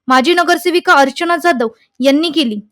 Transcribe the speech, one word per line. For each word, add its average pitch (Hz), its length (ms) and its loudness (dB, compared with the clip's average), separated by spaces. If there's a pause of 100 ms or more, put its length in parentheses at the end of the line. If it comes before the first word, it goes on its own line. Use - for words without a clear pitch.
माजी 254 260 2
नगरसेविका 349 600 0
अर्चना 294 440 0
जाधव 277 300 -2 (320)
यांनी 285 300 0
केली. 247 300 -4 (120)